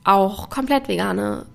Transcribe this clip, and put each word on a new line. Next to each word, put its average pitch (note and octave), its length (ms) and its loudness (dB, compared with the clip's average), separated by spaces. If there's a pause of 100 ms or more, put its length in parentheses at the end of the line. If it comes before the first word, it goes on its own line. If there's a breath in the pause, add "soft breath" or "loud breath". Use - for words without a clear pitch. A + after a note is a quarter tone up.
auch G3 480 2
komplett C4+ 360 0
vegane G3+ 680 -2